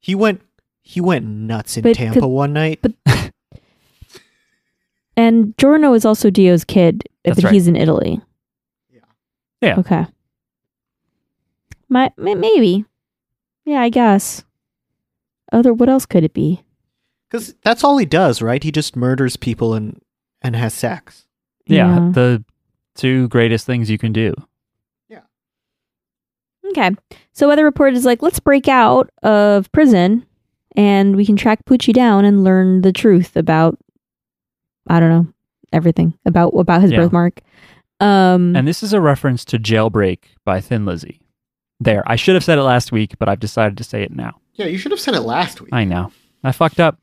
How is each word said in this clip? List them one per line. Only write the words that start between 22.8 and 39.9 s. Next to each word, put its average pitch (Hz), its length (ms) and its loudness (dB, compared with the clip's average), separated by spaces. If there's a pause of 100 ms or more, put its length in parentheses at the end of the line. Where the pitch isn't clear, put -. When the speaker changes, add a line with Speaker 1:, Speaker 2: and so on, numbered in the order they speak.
Speaker 3:
two 131 340 -2
greatest 113 380 0
things 117 240 -4
you 107 80 -2
can 113 140 -4
do. 107 220 -2 (720)
Speaker 1:
Yeah. 214 120 -20 (1500)
Speaker 2:
Okay. 269 220 -2 (420)
So 285 160 2
Weather 294 160 4
Report 277 300 2
is 247 120 -2
like, 240 160 0
"Let's - 180 -2
break 277 260 0
out 254 440 2 (120)
of 208 500 2
prison 226 520 2 (500)
and 196 420 2
we 202 100 2
can 208 100 2
track 220 300 -2
Pucci 247 260 2
down 214 320 4
and 202 200 4
learn 185 380 2
the 190 100 2
truth 185 440 2
about, 160 420 0 (1120)
I 170 120 2
don't 165 100 4
know, 165 160 2 (460)
everything 165 420 0 (100)
about, 175 260 0
about 175 320 0
his 185 100 4
Speaker 3:
Yeah. 113 80 2
Speaker 2:
birthmark." 175 400 0 (600)
Um, 185 560 2
Speaker 3:
And 135 100 0
this 165 160 -4
is 208 120 -4
a 202 80 2
reference 139 440 -2
to 117 120 -4
Jailbreak 107 600 -2 (260)